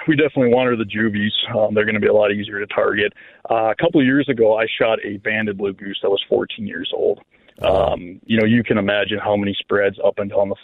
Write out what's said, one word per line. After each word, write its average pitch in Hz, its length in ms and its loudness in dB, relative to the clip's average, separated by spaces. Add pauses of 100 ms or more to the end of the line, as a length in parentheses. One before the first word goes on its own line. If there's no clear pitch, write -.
we 160 80 2
definitely 135 380 2
want 127 160 4
are 123 60 0
the 110 100 -2
juvies. 104 480 -2 (240)
Um, 107 160 2
they're 107 120 2
gonna 107 140 -2
be 104 80 2
a 104 60 4
lot 104 180 4
easier 104 280 -6
to 104 80 -8
target. 104 460 0 (360)
Uh, 110 220 2
a 104 40 -2
couple 170 240 2
of 131 60 4
years 135 240 2
ago, 110 300 4
I 113 80 0 (120)
shot 113 240 2
a 104 140 -8
banded 107 400 -2
blue 101 160 -4
goose 98 300 -12
that 95 60 2
was 98 200 0
fourteen 107 380 -2
years 87 280 -8
old. - 240 -2 (440)
Um, 92 640 -2
you 113 140 2
know, 110 60 2
you 113 180 2
can 113 140 0
imagine 101 420 0
how 104 160 0
many 101 240 -2
spreads 101 460 0
up 101 140 0
and 101 120 -4
down 98 180 0
the 98 140 -4